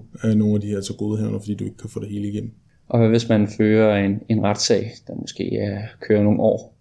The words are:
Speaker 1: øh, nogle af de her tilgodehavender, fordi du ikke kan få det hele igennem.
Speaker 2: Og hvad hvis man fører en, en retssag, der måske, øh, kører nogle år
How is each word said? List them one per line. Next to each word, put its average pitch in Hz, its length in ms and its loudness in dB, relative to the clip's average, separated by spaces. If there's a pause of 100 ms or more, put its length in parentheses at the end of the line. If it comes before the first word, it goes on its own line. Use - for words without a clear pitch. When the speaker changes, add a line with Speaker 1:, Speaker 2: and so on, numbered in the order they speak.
(240)
Speaker 1:
øh, 110 100 2
nogle 107 200 4
af 104 60 0
de 101 60 -10
her 104 140 -4
tilgodehavender, 107 580 -4
fordi 104 160 -6
du 104 100 -8
ikke 104 140 -10
kan - 120 -14
få 107 100 -10
det 107 80 -10
hele 101 200 -6
igennem. 107 220 -6 (380)
Speaker 2:
Og 120 100 0
hvad 113 100 4
hvis 117 200 2
man 104 200 4 (100)
fører 107 460 4
en, 98 80 0 (160)
en 107 140 0
retssag, 104 480 0 (160)
der - 140 -14
måske, - 240 -10
øh, 101 340 -4 (300)
kører 107 140 4
nogle 104 180 2
år 107 400 0